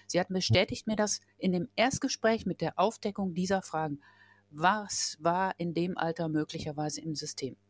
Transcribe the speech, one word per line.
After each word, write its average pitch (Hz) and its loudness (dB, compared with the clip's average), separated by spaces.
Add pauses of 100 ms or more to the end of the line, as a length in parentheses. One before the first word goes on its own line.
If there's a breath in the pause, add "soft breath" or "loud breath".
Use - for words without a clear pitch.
Sie 170 2
hat 180 0
bestätigt 185 2
mir 220 0
das 214 0 (180)
in 185 2
dem 175 0
Erstgespräch 226 2
mit 170 -2
der - 0
Aufdeckung 202 0
dieser 185 0
Fragen. 156 -4 (500 soft breath)
Was 190 0
war 180 2
in 170 -2
dem 175 0
Alter 165 -2
möglicherweise 151 -4
im 160 -6
System? 139 -8 (140)